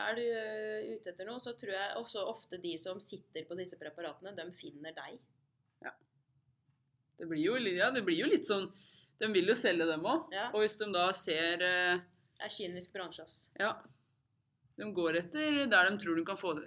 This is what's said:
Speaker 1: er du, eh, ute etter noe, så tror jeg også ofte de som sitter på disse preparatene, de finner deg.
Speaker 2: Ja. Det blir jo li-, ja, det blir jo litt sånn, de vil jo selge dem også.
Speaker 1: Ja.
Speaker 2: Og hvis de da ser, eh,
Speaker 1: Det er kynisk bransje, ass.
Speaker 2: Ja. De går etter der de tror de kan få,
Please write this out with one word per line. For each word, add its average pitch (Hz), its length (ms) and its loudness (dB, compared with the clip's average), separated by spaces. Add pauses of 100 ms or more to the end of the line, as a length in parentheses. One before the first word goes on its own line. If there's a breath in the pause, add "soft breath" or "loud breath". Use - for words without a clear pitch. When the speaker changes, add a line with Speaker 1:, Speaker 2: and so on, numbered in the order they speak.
Speaker 1:
er 226 60 -2
du, 233 80 -2
eh, 214 720 -4
ute 180 160 -10
etter 185 160 -10
noe, 247 120 -10
så 247 140 -8
tror 214 220 -8
jeg 196 220 -2
også 226 280 -6
ofte 220 320 -8
de 175 200 -6
som 185 220 -6
sitter - 460 -8
på 175 120 -8
disse 180 200 -8
preparatene, 165 580 -10
de 165 160 -8
finner 160 440 -14
deg. 143 240 -12 (600)
Speaker 2:
Ja. - 100 -8 (1300)
Det 170 80 -8
blir 156 160 0
jo 220 160 4
li-, 196 180 0
ja, 220 140 6
det 247 140 0
blir 175 180 2
jo 330 80 4
litt - 160 4
sånn, 196 240 2 (500 loud breath)
de - 60 2
vil 190 240 4
jo - 20 6
selge 175 320 4
dem 165 220 0
også. 311 240 2
Speaker 1:
Ja. 202 180 -4
Speaker 2:
Og 214 140 2
hvis 214 160 0
de 214 120 -2
da 180 200 4
ser, 170 500 0
eh, 180 380 4 (400)
Speaker 1:
Det 208 80 -8
er 208 80 -6
kynisk 180 380 -8
bransje, 170 300 -10
ass. - 260 -16 (100)
Speaker 2:
Ja. 208 160 0 (1000)
De 208 140 -8
går 170 280 2
etter 285 500 0
der 185 220 8
de 202 80 -2
tror 170 160 0
de 165 100 2
kan 190 120 -4
få, 175 180 -2 (120)